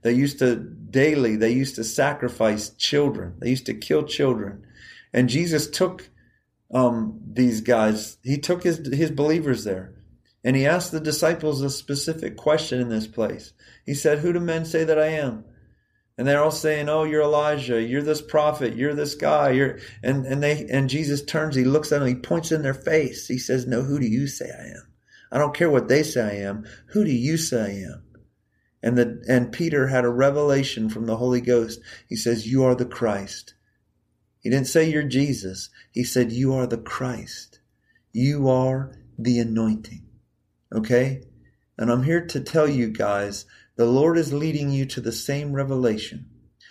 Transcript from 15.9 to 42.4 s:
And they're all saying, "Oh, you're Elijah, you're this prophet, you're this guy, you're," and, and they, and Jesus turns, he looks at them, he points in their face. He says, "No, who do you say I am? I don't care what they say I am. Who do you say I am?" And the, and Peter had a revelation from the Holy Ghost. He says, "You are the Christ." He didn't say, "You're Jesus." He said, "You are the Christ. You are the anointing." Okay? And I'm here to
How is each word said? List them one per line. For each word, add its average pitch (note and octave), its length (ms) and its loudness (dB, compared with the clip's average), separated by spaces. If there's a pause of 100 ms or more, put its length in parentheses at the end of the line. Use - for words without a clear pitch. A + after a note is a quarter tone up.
And B2 80 0
they're C#3+ 160 4
all D#3 80 4
saying, D3+ 360 -2
"Oh, D#3 160 2
you're D3+ 200 2
Elijah, D3 580 2
you're B2+ 220 -2
this D3+ 180 0
prophet, D3 540 0
you're C#3+ 180 -2
this D3 220 -4
guy, D3 340 2
you're," C3 300 2 (240)
and, C3+ 240 0
and C#3+ 160 -2
they, D3 240 0
and C3+ 200 0
Jesus C#3+ 380 -2
turns, D#3 300 -2
he C3 80 4
looks D3 280 2
at D3 60 2
them, C#3 100 0
he B2 60 2
points E3 380 -4
in D#3 100 0
their C3+ 140 -2
face. D3+ 520 -2
He B2+ 120 -4
says, B2+ 260 -2
"No, B2 160 0
who C#3 180 0
do C3 60 0
you B2 220 0
say - 180 -8
I - 200 -14
am? - 220 -18 (440)
I B2 80 0
don't C#3+ 160 0
care E3+ 160 2
what A#2 160 4
they C#3+ 160 6
say C3 180 -2
I G2+ 260 -4
am. G#2 160 -6 (260)
Who G#3+ 140 2
do E3 80 0
you C3+ 260 0
say C3 220 -2
I G2 320 -6
am?" - 120 -16 (800)
And A#2+ 160 2
the, A#2+ 280 0
and A#2+ 240 2
Peter D3 360 0
had B2+ 180 2
a A#2+ 40 2
revelation C#3 800 2
from A2+ 180 -6
the A2+ 100 0
Holy B2 240 2
Ghost. A#2 380 2 (280)
He A2+ 80 -8
says, A2 300 -2
"You C3 200 2
are B2+ 100 6
the B2 100 -2
Christ." G2+ 680 -6 (880)
He A2 100 -2
didn't C3 160 2
say, D#3+ 200 4
"You're D3+ 140 0
Jesus." B2+ 680 -2 (200)
He B2 120 -2
said, B2 280 0
"You C3 220 0
are B2+ 140 0
the A#2 100 -4
Christ. - 840 -10 (520)
You C#3 340 0
are C3 480 0 (220)
the A#2+ 220 2
anointing." A2+ 640 -2 (720)
Okay? B2+ 480 2 (560)
And A2+ 140 0
I'm B2+ 120 2
here E3 220 2
to C#3+ 160 -6